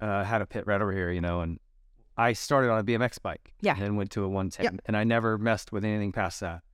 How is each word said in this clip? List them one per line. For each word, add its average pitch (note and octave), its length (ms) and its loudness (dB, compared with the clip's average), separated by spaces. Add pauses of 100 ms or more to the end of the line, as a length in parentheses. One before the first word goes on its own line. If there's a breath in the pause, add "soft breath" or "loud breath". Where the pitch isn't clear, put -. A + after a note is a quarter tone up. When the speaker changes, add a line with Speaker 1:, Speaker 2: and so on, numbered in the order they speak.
Speaker 1:
uh, G2+ 220 0
had G#2+ 180 0
a F#2 40 -6
pit - 200 -6
right G2+ 160 2
over G2 100 0
here, F#2 180 0
you F2+ 120 -2
know, F2 180 0
and E2 180 -4 (600)
I A#2 160 4
started C3 360 2
on A2 80 4
a G#2+ 40 0
B A2 100 2
M A2 80 2
X A#2+ 180 -2
bike - 440 -10
Speaker 2:
Yeah. G3 100 4
Speaker 1:
and F#2+ 100 -2
then G#2 140 0
went G2+ 140 -2
to G2+ 140 -2
a F#2+ 40 0
one F#2+ 220 -2
ten, - 140 -4
Speaker 2:
Yep. F#2+ 100 0 (100)
Speaker 1:
and G#2+ 100 0
I G#2+ 100 2
never A2+ 340 2
messed A2 340 0
with G#2 140 -2
anything G#2 260 -2
past F#2 280 -4
that. E2 220 -8 (120)